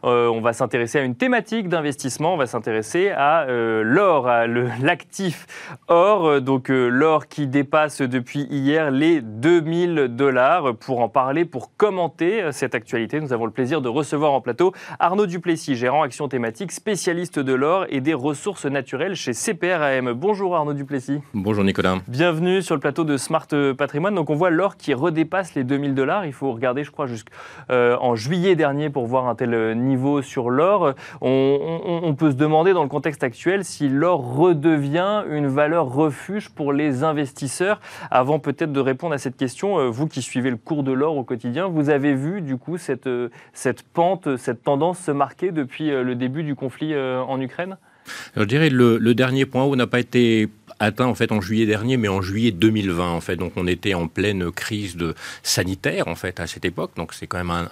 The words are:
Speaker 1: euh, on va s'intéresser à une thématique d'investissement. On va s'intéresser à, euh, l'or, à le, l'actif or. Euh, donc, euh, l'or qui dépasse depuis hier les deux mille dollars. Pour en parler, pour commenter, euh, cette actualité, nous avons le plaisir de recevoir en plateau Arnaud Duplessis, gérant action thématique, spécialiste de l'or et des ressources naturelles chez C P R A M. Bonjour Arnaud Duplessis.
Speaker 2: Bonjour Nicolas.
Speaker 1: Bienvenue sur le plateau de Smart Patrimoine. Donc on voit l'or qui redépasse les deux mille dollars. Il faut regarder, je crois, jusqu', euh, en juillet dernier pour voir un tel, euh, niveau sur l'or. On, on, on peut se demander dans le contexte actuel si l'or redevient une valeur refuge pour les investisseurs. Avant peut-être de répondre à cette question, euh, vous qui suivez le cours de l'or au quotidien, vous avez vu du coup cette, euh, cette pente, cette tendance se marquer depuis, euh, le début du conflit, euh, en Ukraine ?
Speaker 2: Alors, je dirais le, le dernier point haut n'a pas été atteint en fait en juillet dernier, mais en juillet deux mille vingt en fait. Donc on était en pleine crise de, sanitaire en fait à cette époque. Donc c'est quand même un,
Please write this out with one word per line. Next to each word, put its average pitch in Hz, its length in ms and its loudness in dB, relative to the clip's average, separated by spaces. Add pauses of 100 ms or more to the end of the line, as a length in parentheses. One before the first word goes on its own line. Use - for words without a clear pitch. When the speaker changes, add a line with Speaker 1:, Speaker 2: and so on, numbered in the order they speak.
Speaker 1:
euh, 120 240 4
on 113 100 0
va 117 140 0
s'intéresser 120 460 0
à - 20 0
une 127 120 -2
thématique 226 540 -2
d'investissement. 151 680 -2
On - 20 -4
va 135 80 2
s'intéresser 117 640 -2
à, 156 320 2
euh, 117 420 0
l'or, 156 460 4
à 117 180 4
le, 120 220 0 (120)
l'actif 170 640 -2 (440)
or. 180 360 6
Euh, 143 140 4
donc, 131 320 0
euh, 127 160 4
l'or 147 400 2
qui 147 200 -4
dépasse 143 520 2
depuis 131 500 -2
hier 143 420 0
les 151 280 4
deux 117 400 2
mille 165 480 0
dollars. 131 720 2
Pour 123 240 -4
en 113 80 0
parler, 139 340 2
pour - 320 -8
commenter, 185 640 0
euh, 160 120 -2
cette 127 220 -4
actualité, 117 440 -2
nous 143 140 -4
avons 113 100 -2
le 113 80 -4
plaisir 135 300 -2
de 135 80 -2
recevoir 147 420 0
en 131 80 2
plateau 170 320 2 (280)
Arnaud 196 260 2
Duplessis, 170 500 -2
gérant 127 260 2
action 143 280 -4
thématique, 123 420 -4
spécialiste 175 680 -4
de 131 140 0
l'or 160 360 2
et 139 100 -2
des 143 140 0
ressources 151 500 -4
naturelles 143 520 -4
chez 131 180 -6
C 208 200 -4
P 180 220 0
R 160 60 0
A 143 100 2
M. 127 220 0
Bonjour 185 420 -2
Arnaud 147 180 0
Duplessis. 143 460 -4 (140)
Speaker 2:
Bonjour 101 320 0
Nicolas. 92 320 2 (100)
Speaker 1:
Bienvenue 170 540 0
sur 170 120 -2
le 151 60 0
plateau 151 240 -2
de 147 140 0
Smart 156 300 -2 (280)
Patrimoine. 147 380 -2
Donc 160 160 -2
on 156 60 0
voit 175 160 2
l'or 190 260 0
qui - 160 -2
redépasse 160 640 -2
les 135 80 -2
deux 135 140 0
mille 139 180 -2
dollars. 160 320 0
Il 135 60 -8
faut 135 180 -4
regarder, 123 320 -2
je 143 80 -12
crois, 147 160 -6
jusqu', 117 240 -10 (400)
euh, 123 280 4
en 123 160 2
juillet 175 400 2
dernier 147 360 0
pour 127 160 -2
voir 127 200 0
un 120 60 0
tel, 117 220 0
euh, 113 180 0
niveau 135 480 2
sur 123 300 -2
l'or. 165 420 4 (280)
On, 139 640 2
on, 170 240 -2
on 151 60 2
peut 151 160 2
se 135 60 0
demander 156 380 4
dans 170 100 2
le 135 60 -2
contexte 147 340 -2
actuel 175 420 -2
si - 240 -2
l'or 139 460 0
redevient 165 960 2
une 147 160 0
valeur 151 400 2
refuge 156 600 -2
pour 143 240 -4
les 143 300 0
investisseurs. 156 760 -2 (320)
Avant 127 260 4
peut-être 147 340 -2
de 139 80 0
répondre 135 360 0
à - 20 -4
cette 123 180 -6
question, 180 440 -2
euh, 131 100 2
vous 123 160 -2
qui 147 160 -6
suivez 127 300 -2
le 120 60 -4
cours 147 260 -4
de 135 80 0
l'or 147 260 0
au 131 60 -4
quotidien, 123 460 -4
vous 156 200 0
avez 143 240 4
vu 156 280 -4
du 135 160 -4
coup 160 200 -8
cette, 135 300 -6
euh, 123 220 -2 (220)
cette - 300 -4
pente, 170 560 0
cette 120 260 -6
tendance 160 360 0
se 175 100 -6
marquer 170 420 -2
depuis, 151 380 -4
euh, 131 140 0
le 127 100 -2
début 127 300 -4
du 147 100 -4
conflit, 147 400 -6
euh, 131 300 -2
en 131 180 -4
Ukraine ? 180 360 -8 (580)
Speaker 2:
Alors, 107 80 2
je 104 40 0
dirais 151 220 4
le, 120 300 6
le 113 160 4
dernier 131 320 2
point 131 160 0
haut 139 120 2
n'a 123 120 2
pas 123 120 2
été 117 500 4 (300)
atteint 110 280 2
en 113 80 0
fait 113 160 0
en 107 100 0
juillet 107 240 0
dernier, 107 320 0
mais 110 100 2
en 98 140 2
juillet 104 300 0
deux 95 180 4
mille 104 220 0
vingt 87 180 0
en 85 100 -2
fait. 92 160 -4
Donc 87 200 -6
on 90 120 -2
était 90 280 -2
en 85 120 -2
pleine 95 440 -2
crise 98 440 -8
de, 85 200 -4 (260)
sanitaire 113 680 -2
en 85 80 -6
fait 92 240 -8
à 85 60 -6
cette - 200 -10
époque. 85 300 -4
Donc 82 180 -8
c'est - 120 -14
quand - 140 -8
même 90 100 -4
un, 87 220 -2